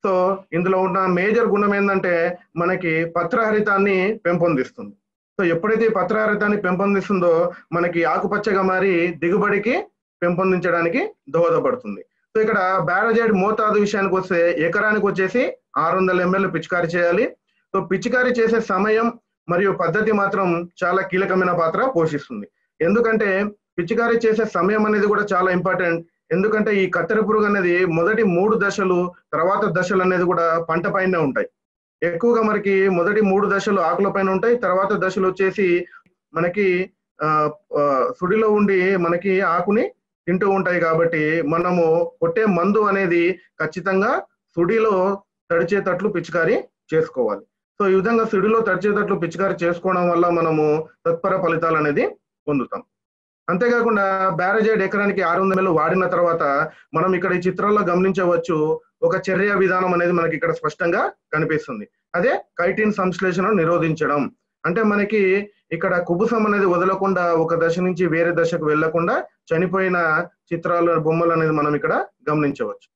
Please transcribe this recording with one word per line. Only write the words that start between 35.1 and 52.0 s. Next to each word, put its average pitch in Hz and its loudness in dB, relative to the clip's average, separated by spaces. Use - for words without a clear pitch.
వచ్చేసి 185 0
మనకి, 180 0
ఆ, 151 0
ఆ, 139 0
సుడిలో 214 2
ఉండి 196 2
మనకి 175 0
ఆకుని 180 0
తింటూ 190 0
ఉంటాయి. 180 0
కాబట్టి, 165 0
మనము 170 0
కొట్టే 170 0
మందు 196 2
అనేది 190 2
ఖచ్చితంగా 190 -2
సుడిలో 196 0
తడిచేటట్లు 185 0
పిచికారీ 170 -2
చేసుకోవాలి. 120 0
So, 196 2
ఈ 190 4
విధంగా 226 2
సుడిలో 220 2
తడిచేటట్లు 196 0
పిచికారీ 175 -4
చేసుకోవడం 175 0
వల్ల 170 2
మనము 160 0
తత్పర 175 -2
ఫలితాలు 160 0
అనేది 151 0